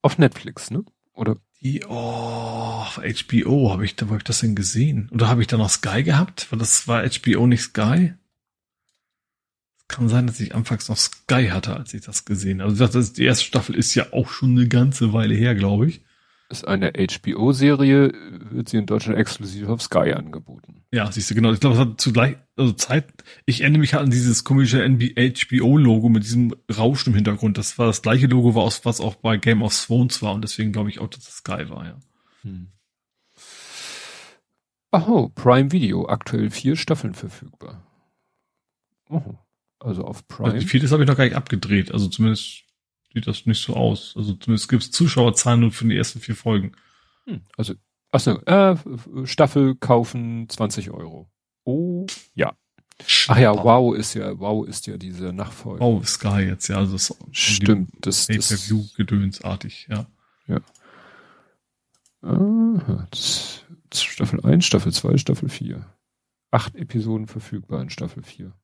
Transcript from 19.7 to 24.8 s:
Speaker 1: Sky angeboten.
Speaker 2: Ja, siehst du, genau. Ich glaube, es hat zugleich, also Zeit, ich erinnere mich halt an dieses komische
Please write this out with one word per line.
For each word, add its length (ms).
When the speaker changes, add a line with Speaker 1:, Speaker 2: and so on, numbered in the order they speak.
Speaker 1:
Sky 320
angeboten. 760
Speaker 2:
Ja, 200
siehst 200
du, 40
genau. 160
Ich 80
glaube, 160
es 40
hat 200
zugleich, 360
also 180
Zeit, 380
ich 140
erinnere 180
mich 160
halt 80
an 80
dieses 320
komische 400